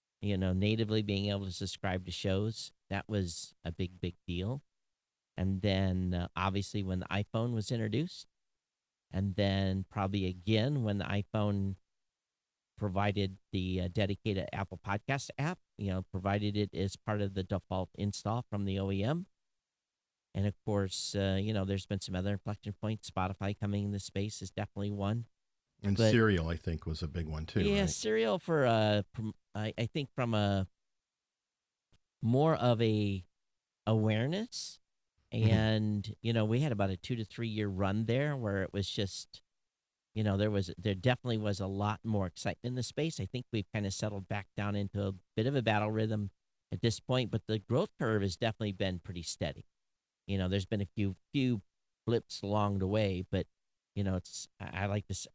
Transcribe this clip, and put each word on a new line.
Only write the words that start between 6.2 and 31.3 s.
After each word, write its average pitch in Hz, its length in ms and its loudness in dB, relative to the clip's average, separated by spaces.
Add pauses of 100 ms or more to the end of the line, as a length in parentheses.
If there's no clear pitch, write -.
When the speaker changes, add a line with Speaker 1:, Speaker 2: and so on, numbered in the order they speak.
Speaker 1:
obviously 98 480 -2
when 92 180 -2
the - 120 -8
iPhone 113 400 -2
was 107 180 -2
introduced, 117 560 -4 (880)
and 95 240 -2
then 98 560 2
probably 98 320 0
again 110 580 2
when 104 140 0
the 98 80 -2
iPhone 101 720 0 (1040)
provided 98 580 0 (160)
the, 92 300 0
uh, 92 100 0
dedicated 101 600 -2
Apple 95 340 -6
Podcast 107 500 -4
app, 160 220 -2 (200)
you 98 120 -4
know, 92 220 -2
provided 101 440 0
it 104 180 0
as 95 220 -2
part 104 240 -2
of 98 140 -2
the 95 80 -2
default 92 540 -4
install 104 520 -2
from 101 160 -2
the 98 140 0
O 98 120 -2
E 98 120 0
M. 160 240 -2 (1080)
And 101 120 0
of 101 80 -2 (100)
course, 101 520 0
uh, 98 240 2
you 107 120 -2
know, 98 120 0
there's 98 220 -2
been 98 140 -4
some 92 140 -8
other 95 180 0
inflection 101 480 -6
points. 110 300 -4
Spotify 95 480 -2
coming 101 260 -2
in 101 80 -2
the 101 60 -2
space 101 440 -6
is 95 80 -8
definitely 101 420 -6
one. 104 320 -2 (580)
Speaker 2:
And 101 140 4
Speaker 1:
But 110 140 8
Speaker 2:
Serial, 104 380 6
I 85 80 -2
think, 80 300 -4
was 82 160 -4
a 78 60 -2
big 80 180 -4
one 78 200 -6
too, - 160 2
Speaker 1:
Yeah, 202 180 4
Speaker 2:
right? 180 100 2
Speaker 1:
Serial 220 480 0
for, 151 280 2
uh, 107 360 6 (100)
prom-, 110 220 -6 (220)
I, 104 200 -4
I 117 100 0
think 139 280 -4
from 120 200 0
a 101 340 4 (1500)